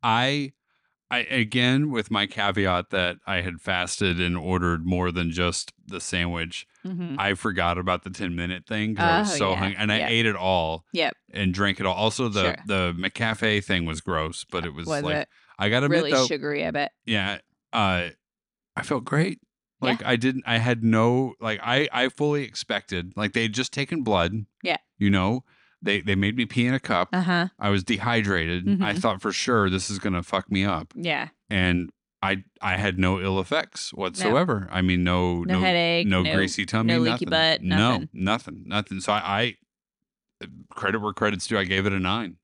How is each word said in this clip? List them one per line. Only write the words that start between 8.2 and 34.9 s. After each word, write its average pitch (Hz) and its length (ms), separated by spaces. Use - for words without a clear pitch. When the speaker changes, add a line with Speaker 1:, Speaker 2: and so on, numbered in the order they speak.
Speaker 1:
minute 87 320
thing 107 280
'cause 170 100
I 170 140
was 208 160
Speaker 2:
Oh, - 20
Speaker 1:
so 104 140
Speaker 2:
yeah. 92 40
Speaker 1:
hungry, 95 220
and 107 120
I 107 100
Speaker 2:
Yep. - 120
Speaker 1:
ate 117 140
it 107 100
all 85 560
Speaker 2:
Yep. 160 240
Speaker 1:
and 95 220
drank 101 260
it 101 60
all. 92 100
Also, 110 320
the, 101 160
Speaker 2:
Sure. 90 120
Speaker 1:
the 92 300
McCafe 107 680
thing 90 220
was 80 160
gross, 80 420
but 87 220
it 80 80
was 80 140
Speaker 2:
Was 147 140
Speaker 1:
like, 151 140
Speaker 2:
it? 151 140
Speaker 1:
I 202 120
gotta 123 160
admit, 170 140
Speaker 2:
Really 156 120
Speaker 1:
though, 131 160
Speaker 2:
sugary, 147 380
I 160 60
bet. 143 200
Speaker 1:
yeah, 101 320
uh, 95 380
I - 80
felt - 220
great. 156 340
Speaker 2:
Yeah. 127 80
Speaker 1:
Like, 117 160
I 127 100
didn't, 131 320
I 117 120
had 117 240
no, 120 580
like, 110 200
I, 131 300
I 127 180
fully 147 340
expected, 98 720
like, 104 180
they 117 100
had 110 100
just 127 200
taken 139 300
blood. 104 420
Speaker 2:
Yeah. 175 140
Speaker 1:
You 101 120
know, 98 340
they, 101 200
they 98 140
made 101 220
me 120 80
pee 120 200
in 123 80
a 135 60
cup. 92 320
Speaker 2:
Uh-huh. 180 380
Speaker 1:
I 101 100
was 98 140
dehydrated. 95 840
I 196 40
Speaker 2:
Mm-hmm. 135 280
Speaker 1:
thought 95 220
for 107 120
sure 107 360
this 92 200
is 98 100
gonna 90 240
fuck - 260
me 98 140
up. 85 320
Speaker 2:
Yeah. 151 340
Speaker 1:
And 90 400
I, 95 240
I 92 160
had 95 200
no 92 220
ill 95 220
effects - 520
Speaker 2:
No. - 100
Speaker 1:
whatsoever. 113 680
I 92 100
mean, 92 220